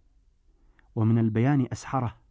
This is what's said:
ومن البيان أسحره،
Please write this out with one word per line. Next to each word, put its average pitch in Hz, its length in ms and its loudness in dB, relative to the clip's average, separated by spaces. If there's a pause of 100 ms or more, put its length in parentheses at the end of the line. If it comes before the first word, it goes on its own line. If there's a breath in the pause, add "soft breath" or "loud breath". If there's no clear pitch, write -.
(960)
ومن 113 220 2
البيان 117 540 2
أسحره، 123 460 -6 (120)